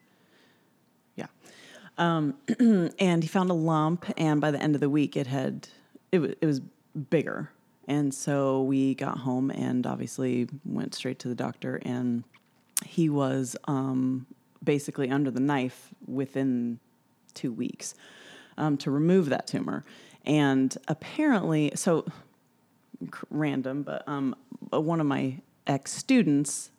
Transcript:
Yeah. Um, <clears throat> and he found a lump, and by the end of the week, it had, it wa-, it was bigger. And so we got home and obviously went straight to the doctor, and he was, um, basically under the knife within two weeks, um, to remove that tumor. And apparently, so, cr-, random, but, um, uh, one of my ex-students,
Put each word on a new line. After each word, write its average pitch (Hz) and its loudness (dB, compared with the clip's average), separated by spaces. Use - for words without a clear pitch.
Yeah. - -12
Um, 165 2
<clears throat> 233 0
and 170 4
he 156 -2
found 185 2
a 185 2
lump, 160 2
and 151 2
by 151 2
the 143 -2
end 151 2
of 139 -2
the 143 2
week, 139 2
it 143 -2
had, 139 -4
it 185 4
wa-, 135 0
it 165 4
was 143 2
bigger. - 0
And 143 0
so 135 0
we 135 2
got 139 -4
home 127 -2
and 127 -2
obviously 127 -2
went - -6
straight 127 -8
to - -8
the 123 -4
doctor, 131 -6
and 123 -2
he 160 0
was, 135 0
um, 131 -2
basically 143 -2
under 139 2
the 123 -4
knife 131 -2
within 127 -2
two 135 -6
weeks, - -8
um, 151 2
to 143 -4
remove 160 4
that - -2
tumor. - -4
And 139 4
apparently, 160 0
so, 165 2
cr-, - -14
random, 139 -2
but, - -8
um, 139 -2
uh, 147 2
one 165 0
of 151 2
my 135 0
ex-students, - 2